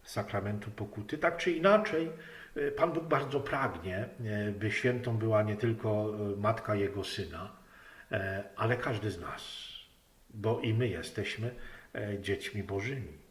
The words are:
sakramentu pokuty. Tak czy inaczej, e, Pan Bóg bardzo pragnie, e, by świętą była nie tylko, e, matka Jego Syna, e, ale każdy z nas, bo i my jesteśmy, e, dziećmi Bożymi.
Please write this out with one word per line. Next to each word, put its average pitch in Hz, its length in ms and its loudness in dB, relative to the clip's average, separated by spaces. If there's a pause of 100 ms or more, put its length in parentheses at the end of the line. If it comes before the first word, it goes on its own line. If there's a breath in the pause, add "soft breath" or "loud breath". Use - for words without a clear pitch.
sakramentu 104 680 -4
pokuty. 107 460 -6
Tak 170 200 2
czy - 140 2
inaczej, 165 580 4 (460 loud breath)
e, 143 160 0
Pan 170 200 4
Bóg 160 120 0
bardzo 139 360 2
pragnie, 127 580 -2 (280)
e, 104 260 0
by 101 200 0
świętą 123 460 2
była 110 260 6
nie 107 120 2
tylko, 110 580 2 (200)
e, 101 60 -4
matka 107 360 2
Jego 98 280 0
Syna, 90 480 -6 (600 loud breath)
e, 95 320 -2 (120)
ale 117 220 4
każdy 107 340 -2
z 87 100 -6
nas, 85 220 -8 (840)
bo 113 300 0
i 113 140 2
my 120 140 4
jesteśmy, 107 680 -4 (400 loud breath)
e, 104 240 -2
dziećmi 98 440 -2
Bożymi. 98 500 -4 (180)